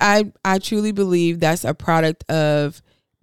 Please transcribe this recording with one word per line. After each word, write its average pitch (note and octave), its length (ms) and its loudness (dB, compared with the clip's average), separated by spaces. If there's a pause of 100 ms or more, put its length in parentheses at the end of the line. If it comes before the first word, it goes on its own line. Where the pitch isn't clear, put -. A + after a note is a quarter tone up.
I, G#3 320 2 (120)
I F#3+ 140 0
truly G#3+ 340 -2
believe F3 480 0
that's D#3+ 240 0
a C3+ 100 -2
product D#3+ 560 -2
of D3+ 520 -2 (400)